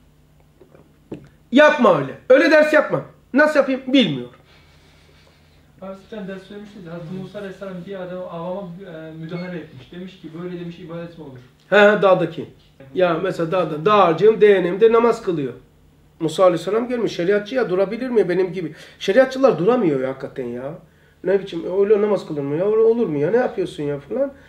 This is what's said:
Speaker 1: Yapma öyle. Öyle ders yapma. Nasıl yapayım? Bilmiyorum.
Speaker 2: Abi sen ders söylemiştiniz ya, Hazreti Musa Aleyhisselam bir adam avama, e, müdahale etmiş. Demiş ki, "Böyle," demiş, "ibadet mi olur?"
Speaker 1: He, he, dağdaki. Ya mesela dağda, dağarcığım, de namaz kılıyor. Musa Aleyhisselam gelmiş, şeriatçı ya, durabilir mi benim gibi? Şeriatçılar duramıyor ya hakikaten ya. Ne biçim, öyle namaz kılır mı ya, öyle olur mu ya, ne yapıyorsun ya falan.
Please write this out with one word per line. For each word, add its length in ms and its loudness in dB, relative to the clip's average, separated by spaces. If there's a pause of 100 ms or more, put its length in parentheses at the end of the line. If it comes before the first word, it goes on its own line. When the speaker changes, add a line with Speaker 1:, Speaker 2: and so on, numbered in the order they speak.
(1500)
Speaker 1:
Yapma 500 6
öyle. 160 -10 (120)
Öyle 220 6
ders 220 4
yapma. 280 0 (320)
Nasıl 260 4
yapayım? 280 0
Bilmiyorum. 480 0 (1500)
Speaker 2:
Abi 140 -14 (140)
sen 180 -12
ders 160 -12
söylemiştiniz 420 -18
ya, 80 -14
Hazreti 280 -12
Musa 180 -14
Aleyhisselam 340 -12 (140)
bir 140 -12
adam 180 -12 (120)
avama, 300 -8
e, 500 -16
müdahale 460 -10
etmiş. 340 -18
Demiş 300 -16
ki, 60 -16 (160)
"Böyle," 160 -10
demiş, 200 -12
"ibadet 380 -14
mi 60 -16
olur?" 160 -18 (300)
Speaker 1:
He, 60 2
he, 260 6
dağdaki. 440 2 (480)
Ya 300 0
mesela 280 -4
dağda, 340 -2
dağarcığım, 560 4
de 500 4
namaz 300 2
kılıyor. 320 -4 (640)
Musa 240 0
Aleyhisselam 440 2
gelmiş, 280 -4
şeriatçı 400 -2
ya, 140 -2
durabilir 400 -2
mi 200 2
benim 240 0
gibi? 200 -8 (260)
Şeriatçılar 600 2
duramıyor 400 2
ya 100 -4
hakikaten 360 -10
ya. 280 -10 (500)
Ne 160 2
biçim, 400 -6
öyle 220 4
namaz 260 0
kılır 140 -6
mı 140 -4
ya, 100 0
öyle 120 2
olur 300 4
mu 100 -2
ya, 140 0
ne 60 4
yapıyorsun 460 -4
ya 160 -4
falan. 340 -4 (160)